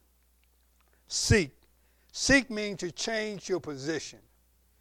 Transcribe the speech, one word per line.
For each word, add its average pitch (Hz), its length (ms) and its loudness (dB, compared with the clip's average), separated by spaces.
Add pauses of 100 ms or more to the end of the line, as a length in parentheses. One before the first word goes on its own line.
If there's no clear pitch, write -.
(1080)
seek, 196 460 4 (600)
seek 262 380 4
means 208 300 -4
to 175 100 -4
change 214 600 -4
your 175 100 0
position, 143 580 -6 (640)